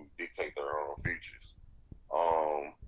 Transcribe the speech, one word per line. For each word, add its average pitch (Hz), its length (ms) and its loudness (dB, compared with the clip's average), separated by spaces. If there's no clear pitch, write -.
dictate 85 380 -4
their 73 100 -4
own 73 400 -2
futures. - 480 -6
Um, 78 640 4